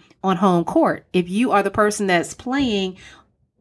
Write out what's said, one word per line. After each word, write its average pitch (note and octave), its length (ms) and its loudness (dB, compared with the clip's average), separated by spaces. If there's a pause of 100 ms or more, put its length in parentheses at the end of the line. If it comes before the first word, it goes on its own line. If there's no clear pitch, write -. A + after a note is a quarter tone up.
(240)
on F#3+ 140 0
home F3 280 2
court. C4 480 0
If F3+ 160 0
you A3 220 0
are G3+ 120 2
the G3 80 -2
person G#3 340 0
that's F3 300 0
playing G#3+ 600 -4 (640)